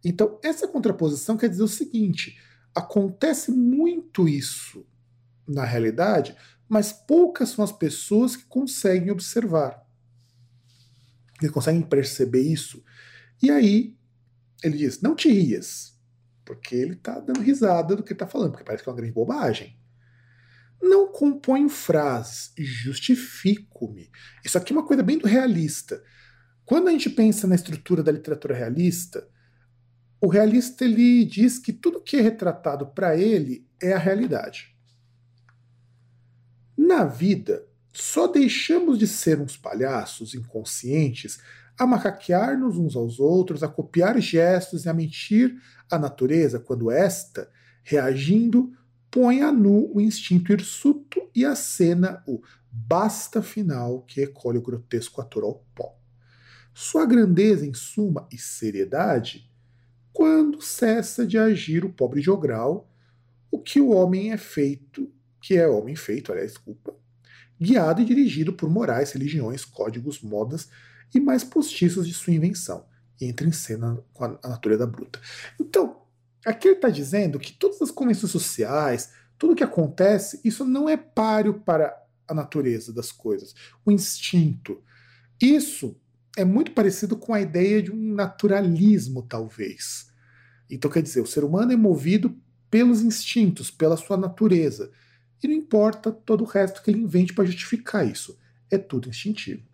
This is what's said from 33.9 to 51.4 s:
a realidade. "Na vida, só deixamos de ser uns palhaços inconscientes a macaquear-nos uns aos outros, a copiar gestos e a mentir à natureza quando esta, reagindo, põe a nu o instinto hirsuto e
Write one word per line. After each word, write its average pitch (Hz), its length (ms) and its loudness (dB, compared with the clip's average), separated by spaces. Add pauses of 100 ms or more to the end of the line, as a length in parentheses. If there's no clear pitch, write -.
a 190 40 2
realidade. 190 800 -4 (2000)
"Na 311 280 4
vida, 131 600 -2 (280)
só - 340 -2
deixamos 311 720 2
de 214 80 2
ser 156 320 0
uns 139 180 -8
palhaços 113 800 -6
inconscientes 123 1040 -4 (380)
a 254 100 0
macaquear-nos 226 920 0
uns 156 180 -2
aos 117 240 -6
outros, 165 440 2
a 151 40 -4
copiar 170 540 0
gestos 175 640 0
e 170 40 -4
a 160 40 -2
mentir 208 640 0 (300)
à 170 80 0
natureza 139 600 0
quando 117 320 -4
esta, - 580 -2 (340)
reagindo, 170 880 2 (380)
põe 254 320 4
a 302 100 2
nu 208 420 4
o 202 60 0
instinto 202 540 2
hirsuto - 800 -2
e 240 100 2